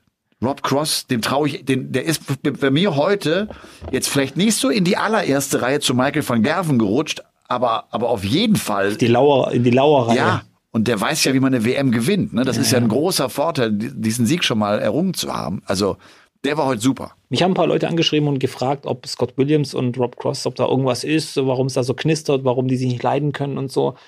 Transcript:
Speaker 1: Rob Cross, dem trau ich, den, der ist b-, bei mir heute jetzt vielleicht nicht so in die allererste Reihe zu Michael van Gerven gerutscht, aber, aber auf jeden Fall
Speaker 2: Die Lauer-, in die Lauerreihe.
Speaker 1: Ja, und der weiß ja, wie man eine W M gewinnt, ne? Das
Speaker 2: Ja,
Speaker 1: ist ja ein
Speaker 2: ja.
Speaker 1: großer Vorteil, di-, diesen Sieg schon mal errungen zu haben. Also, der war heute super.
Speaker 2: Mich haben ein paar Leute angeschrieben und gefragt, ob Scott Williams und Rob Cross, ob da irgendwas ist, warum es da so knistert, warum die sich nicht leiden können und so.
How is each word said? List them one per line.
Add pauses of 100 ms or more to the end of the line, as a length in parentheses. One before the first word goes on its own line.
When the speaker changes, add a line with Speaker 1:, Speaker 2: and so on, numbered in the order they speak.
(420)
Speaker 1:
Rob
Cross,
dem
trau
ich,
den,
der
ist
b-,
bei
mir
heute (420)
jetzt
vielleicht
nicht
so
in
die
allererste
Reihe
zu
Michael
van
Gerven
gerutscht, (260)
aber,
aber
auf
jeden
Fall
Speaker 2:
Die
Lauer-,
in
die
Lauerreihe.
Speaker 1:
Ja, (300)
und
der
weiß
ja,
wie
man
eine
W
M
gewinnt,
ne?
Das
Speaker 2:
Ja,
Speaker 1:
ist
ja
ein
Speaker 2:
ja.
Speaker 1:
großer
Vorteil,
di-,
diesen
Sieg
schon
mal
errungen
zu
haben.
Also, (480)
der
war
heute
super. (180)
Speaker 2:
Mich
haben
ein
paar
Leute
angeschrieben
und
gefragt,
ob
Scott
Williams
und
Rob
Cross,
ob
da
irgendwas
ist,
warum
es
da
so
knistert,
warum
die
sich
nicht
leiden
können
und
so. (140)